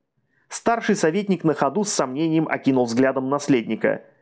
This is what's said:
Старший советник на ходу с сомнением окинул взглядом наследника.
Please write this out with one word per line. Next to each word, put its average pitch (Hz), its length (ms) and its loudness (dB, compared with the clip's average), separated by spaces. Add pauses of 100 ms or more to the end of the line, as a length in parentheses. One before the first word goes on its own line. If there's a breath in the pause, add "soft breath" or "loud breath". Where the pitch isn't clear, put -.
(480)
Старший 226 480 0
советник 185 480 0
на 151 100 2
ходу 147 300 0
с 202 80 -4
сомнением 160 560 0
окинул 131 360 0
взглядом 131 440 0
наследника. 113 760 0 (180 soft breath)